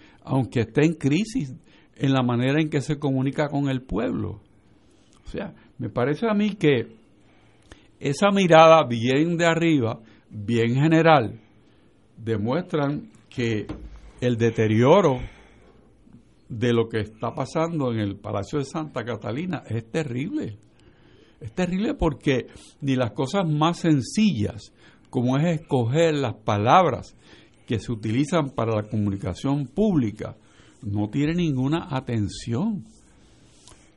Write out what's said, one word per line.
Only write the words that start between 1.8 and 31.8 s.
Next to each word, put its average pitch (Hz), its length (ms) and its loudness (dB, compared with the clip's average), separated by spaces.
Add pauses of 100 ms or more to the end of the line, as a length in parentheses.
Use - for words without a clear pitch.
en 135 160 0
la 131 100 2
manera 123 380 0
en 156 80 0
que 151 140 -2
se 143 160 -4
comunica 139 500 -2
con 143 200 -2
el 131 140 -4
pueblo". 202 580 -6 (840)
O - 20 -20
sea, - 260 -10 (240)
me 120 100 -8
parece 135 400 -2
a 214 60 0
mí 208 220 0
que 143 320 2 (1120)
esa 143 300 0
mirada 165 580 8
bien 131 480 0
de 170 100 2
arriba, 160 540 2 (280)
bien 117 460 0
general, 151 640 4 (760)
demuestran 143 920 -4 (180)
que 113 380 -4 (540)
el 123 160 0
deterioro 117 840 4 (1300)
de 120 240 -2
lo 113 160 2
que 113 120 -4
está 110 320 -8
pasando 151 600 -4
en 113 80 -2
el 98 160 -4
Palacio 101 420 -6
de 139 60 -2
Santa 147 400 -8
Catalina 123 640 -8
es 113 220 -6
terrible. 147 680 -6 (840)
Es - 120 -14
terrible 185 420 -4
porque 143 540 0 (320)
ni 135 160 -2
las 123 160 -2
cosas 165 360 -2
más 156 300 0
sencillas, 147 920 0 (380)
como 131 280 0
es 160 220 0
escoger 147 540 0
las 135 200 -2
palabras 120 840 2 (500)
que 117 120 -2
se 123 140 -8
utilizan 123 580 -2
para 113 240 -2
la 107 80 0
comunicación 107 840 -4
pública, 160 680 -2 (460)
no 104 260 -4
tiene 147 260 -2
ninguna 151 560 -2